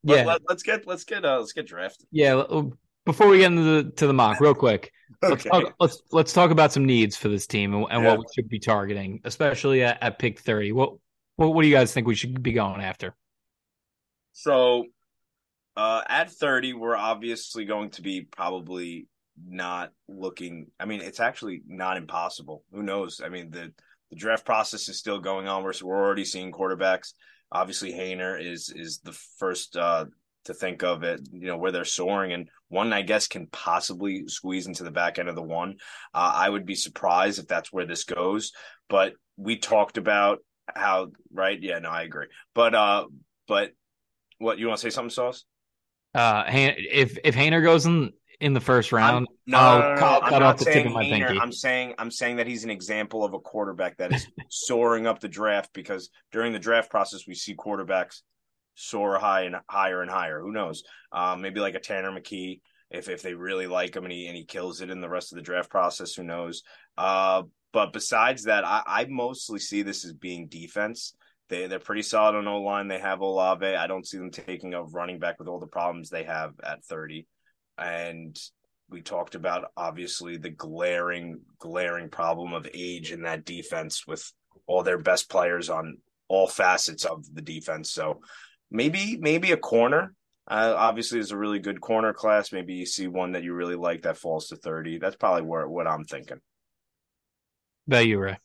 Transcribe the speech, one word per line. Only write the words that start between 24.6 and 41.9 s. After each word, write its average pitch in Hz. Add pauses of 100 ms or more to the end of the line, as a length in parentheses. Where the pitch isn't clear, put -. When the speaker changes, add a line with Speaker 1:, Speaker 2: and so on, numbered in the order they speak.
Speaker 1:
is -
still 101
going 95
on. 98
We're, 95
we're 92
already 98
seeing 92
quarterbacks. 92 (400)
Obviously, 101
Haener 92
is, 87
is 82
the 82 (260)
first, 90
uh, 85 (400)
to -
think 90
of 87
it, 85 (100)
you 90
know, 87
where 92
they're 87
soaring, 95
and 87 (180)
one, 104
I 101
guess, 104
can 87
possibly 92
squeeze 92
into 90
the 82
back 85
end 90
of 85
the 85
one. 85 (380)
Uh, 87
I 92
would 101
be 95
surprised 92
if 80
that's 85
where 90
this 85
goes, 95 (380)
but 98 (240)
we 107
talked 104
about 101 (360)
how, 95 (200)
right? 95
Yeah, 87
no, 82
I 82